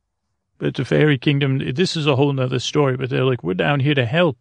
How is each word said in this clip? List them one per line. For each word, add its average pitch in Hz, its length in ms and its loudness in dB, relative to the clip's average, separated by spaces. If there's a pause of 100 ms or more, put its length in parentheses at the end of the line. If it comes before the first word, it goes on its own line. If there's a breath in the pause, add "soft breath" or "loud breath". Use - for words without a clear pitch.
(580)
But 143 160 -4
the 135 100 -4
fairy 147 320 2
kingdom, 139 580 0
this 170 220 -2
is 147 100 -4
a 143 100 2
whole 143 180 2
nother 131 240 -2
story, 135 400 0
but 131 100 -6
they're 135 160 -2
like, 131 180 0
"We're 175 120 -4
down 156 260 0
here 147 140 2
to 135 100 2
help." 156 360 0